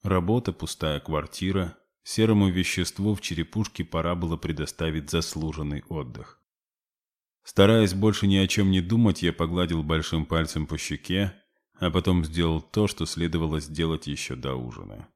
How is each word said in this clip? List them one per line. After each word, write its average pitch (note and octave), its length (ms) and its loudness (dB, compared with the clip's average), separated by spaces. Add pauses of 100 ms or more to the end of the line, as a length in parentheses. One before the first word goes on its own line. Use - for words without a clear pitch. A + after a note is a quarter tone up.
Работа, F#2 520 2
пустая D2+ 480 -4
квартира. E2+ 760 -2 (260)
Серому G#2+ 460 4
веществу F#2 640 0
в F#2+ 80 -4
черепушке E2+ 640 -4
пора E2 320 -2
было E2 220 -2
предоставить D#2 760 -4
заслуженный D#2 800 -4
отдых. C#2 520 -12 (1000)
Стараясь G2+ 500 4
больше G2+ 340 2
ни G2 100 6
о G2 100 4
чем F#2+ 240 2
не F#2 100 4
думать, G2+ 420 2
я E2 100 2
погладил E2+ 500 0
большим D#2+ 420 0
пальцем D#2+ 400 0
по D#2 120 -6
щеке, F#2 560 -4 (460)
а F2 120 0
потом F2+ 320 2
сделал D#2+ 380 0
то, G#2 260 0
что - 180 -4
следовало E2 540 -2
сделать D#2 480 -2
еще C2+ 300 -8
до C2 180 -6
ужина. G1+ 600 -12